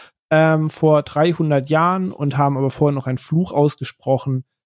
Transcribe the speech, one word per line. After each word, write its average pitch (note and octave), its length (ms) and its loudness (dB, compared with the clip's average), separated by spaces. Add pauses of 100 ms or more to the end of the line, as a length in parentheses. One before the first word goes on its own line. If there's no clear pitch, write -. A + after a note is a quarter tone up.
(300)
ähm, D#3 400 2
vor D3+ 320 2
dreihundert D3+ 680 0
Jahren F3+ 420 0
und C#3 280 -4
haben C#3+ 180 2
aber C3+ 140 0
vorher D3 240 0
noch C3+ 120 -6
einen B2+ 120 -4
Fluch F3 340 -4
ausgesprochen, C3+ 920 -2 (220)